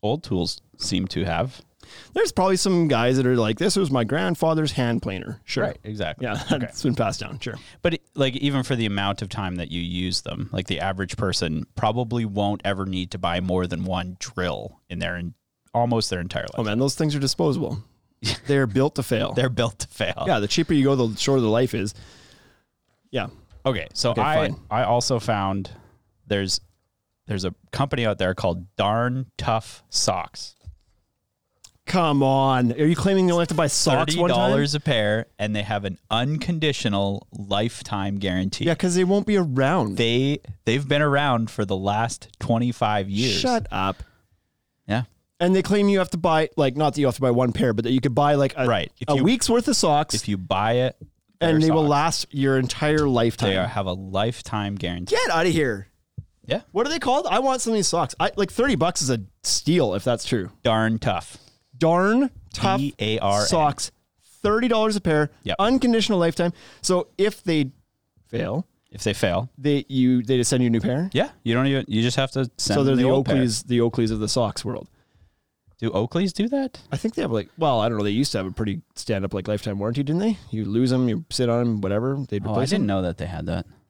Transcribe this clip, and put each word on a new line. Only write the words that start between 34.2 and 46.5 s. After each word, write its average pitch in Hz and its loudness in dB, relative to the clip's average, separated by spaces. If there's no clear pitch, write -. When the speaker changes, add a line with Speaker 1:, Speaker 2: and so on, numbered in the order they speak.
Speaker 2:
time? 123 2
Speaker 1:
Thirty - 2
dollars 143 0
a 151 -2
pair, 110 0
and 107 -2
they 104 -2
have 101 -4
an 95 -6
unconditional 123 -2
lifetime 101 -4
guarantee. 92 -2
Speaker 2:
Yeah, 170 2
'cause 180 0
they 185 4
won't 202 2
be 208 2
around. 135 2
Speaker 1:
They, 123 2
they've 135 0
been 143 2
around 139 2
for - -4
the 98 -2
last 104 -2
twenty-five 113 0
years. 110 0
Speaker 2:
Shut 240 0
up. - -2
Speaker 1:
Yeah. 110 -2
Speaker 2:
And 180 4
they 190 4
claim 202 2
you 202 4
have 180 0
to - -4
buy, 160 2